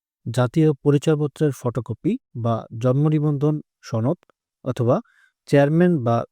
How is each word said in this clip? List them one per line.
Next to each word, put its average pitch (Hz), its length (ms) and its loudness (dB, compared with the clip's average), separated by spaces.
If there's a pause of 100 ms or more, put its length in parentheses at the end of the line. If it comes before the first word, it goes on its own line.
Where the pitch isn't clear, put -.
(340)
জাতীয় 156 380 2
পরিচয়পত্রের 147 840 0
ফটোকপি 131 600 -6 (200)
বা 113 300 -4 (160)
জন্ম 135 260 2
নিবন্ধন 151 520 0 (220)
সনদ 120 340 -2 (480)
অথবা 131 360 0 (460)
চেয়ারম্যান 151 580 2
বা 117 280 0